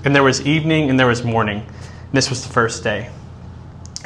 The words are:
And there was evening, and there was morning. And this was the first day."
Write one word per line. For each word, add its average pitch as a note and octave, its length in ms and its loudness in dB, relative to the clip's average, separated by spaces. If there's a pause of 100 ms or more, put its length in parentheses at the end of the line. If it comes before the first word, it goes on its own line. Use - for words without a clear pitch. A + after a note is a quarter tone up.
And C#3+ 120 4
there C#3 80 6
was C3 180 4
evening, D#3 480 2
and C3 100 4
there B2+ 100 6
was A#2+ 140 2
morning. A2+ 360 0
And - 560 -10
this - 160 2
was B2 120 -6
the - 80 -12
first - 320 0
day." G#2 260 -2 (960)